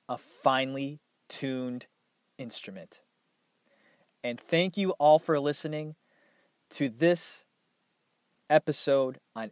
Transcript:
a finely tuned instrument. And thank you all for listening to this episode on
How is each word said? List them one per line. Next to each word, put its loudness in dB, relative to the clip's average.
a -8
finely -2
tuned -6
instrument. -10
And -6
thank 0
you 0
all 8
for 0
listening -4
to -2
this 0
episode 2
on -10